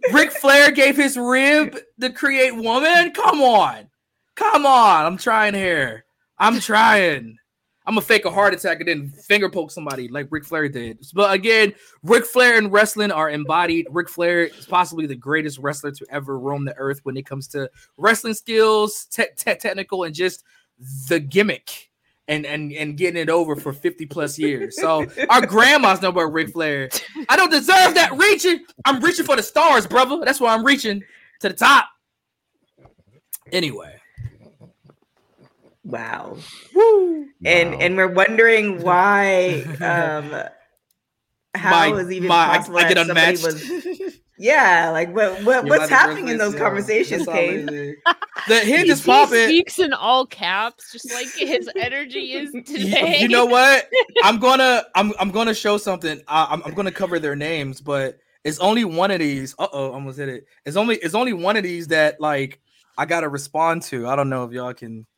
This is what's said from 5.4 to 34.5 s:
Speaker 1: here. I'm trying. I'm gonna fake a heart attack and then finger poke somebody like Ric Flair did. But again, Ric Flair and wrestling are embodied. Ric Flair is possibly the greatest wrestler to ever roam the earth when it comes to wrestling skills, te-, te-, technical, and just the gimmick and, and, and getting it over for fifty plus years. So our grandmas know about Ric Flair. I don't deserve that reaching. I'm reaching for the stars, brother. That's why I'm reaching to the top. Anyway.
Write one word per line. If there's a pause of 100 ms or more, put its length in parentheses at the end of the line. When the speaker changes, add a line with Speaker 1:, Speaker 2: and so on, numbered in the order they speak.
Speaker 1:
here. (320)
I'm
trying. (500)
I'm
gonna
fake
a
heart
attack
and
then
finger
poke
somebody
like
Ric
Flair
did.
But
again, (280)
Ric
Flair
and
wrestling
are
embodied.
Ric
Flair
is
possibly
the
greatest
wrestler
to
ever
roam
the
earth
when
it
comes
to (280)
wrestling
skills,
te-, (120)
te-,
technical,
and
just (680)
the
gimmick (360)
and,
and,
and
getting
it
over
for
fifty
plus
years.
So (240)
our
grandmas
know
about
Ric
Flair. (400)
I
don't
deserve
that
reaching. (200)
I'm
reaching
for
the
stars,
brother.
That's
why
I'm
reaching (380)
to
the
top. (1700)
Anyway. (1900)